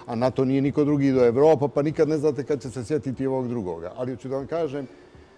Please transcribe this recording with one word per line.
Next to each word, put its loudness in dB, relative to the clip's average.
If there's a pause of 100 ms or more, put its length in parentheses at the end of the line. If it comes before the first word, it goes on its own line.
a -8
nato 0
nije 2
niko 0
drugi 2
do 6
Evropa, 6
pa 0
nikad 2
ne 0
znate 0
kad -4
će -10
se -10
sjetiti -4
ovog -2
drugoga. -6
Ali -6
hoću -12
da -4
vam -6
kažem, -4 (520)